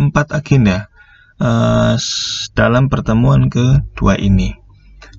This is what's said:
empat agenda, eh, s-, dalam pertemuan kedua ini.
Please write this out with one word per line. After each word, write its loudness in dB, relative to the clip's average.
empat -2
agenda, 0
eh, 0
s-, -8
dalam 0
pertemuan 2
kedua 0
ini. 0